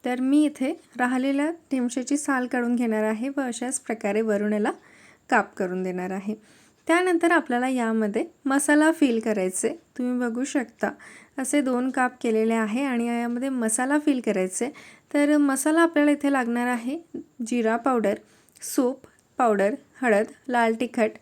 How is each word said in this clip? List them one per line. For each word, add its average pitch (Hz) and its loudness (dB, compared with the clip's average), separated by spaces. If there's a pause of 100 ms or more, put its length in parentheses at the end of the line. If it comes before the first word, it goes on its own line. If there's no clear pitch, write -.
तर 247 -4
मी 277 4
इथे 285 -2 (260)
राहिलेल्या 262 0 (220)
ढेमशाची 254 -2
साल 269 -2
काढून 240 0
घेणार 226 0
आहे 220 -2
व 277 -4
अशाच 240 -6
प्रकारे 214 -2
वरून 214 0
याला 214 0 (580)
काप 220 2
करून 185 -4
देणार 185 -6
आहे. 202 -6 (520)
त्यानंतर 339 2
आपल्याला 254 0
यामध्ये 220 0 (220)
मसाला 294 4
फिल 269 2
करायचे. 208 -2 (280)
तुम्ही 247 -2
बघू 247 -2
शकता 269 -4 (480)
असे 277 0
दोन 254 0
काप 254 0 (100)
केलेले 226 2
आहे 226 0
आणि 240 -2
यामध्ये 240 -4
मसाला 254 0
फिल 262 2
करायचे. 196 -2 (440)
तर 294 4
मसाला 294 2
आपल्याला 302 4
इथे 285 0
लागणार 240 0
आहे 247 -4 (500)
जिरा 226 0
पावडर, 233 2 (460)
सोप 254 -2 (340)
पावडर, 214 4 (260)
हळद, 220 4 (220)
लाल 233 2
तिखट 233 0 (100)